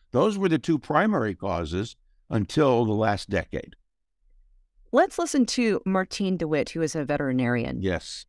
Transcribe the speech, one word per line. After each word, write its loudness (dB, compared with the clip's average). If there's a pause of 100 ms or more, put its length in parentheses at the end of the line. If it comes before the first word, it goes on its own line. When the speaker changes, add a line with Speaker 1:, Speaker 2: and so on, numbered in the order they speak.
(120)
Speaker 1:
those 2
were 0
the 2
two 0
primary 0
causes -4 (340)
until 2
the 0
last 0
decade. -4 (1120)
Speaker 2:
Let's 4
listen 0
to 0
Martine -2
DeWitt, 0
who -6
is -2
a -2
veterinarian. 0
Speaker 1:
Yes. -4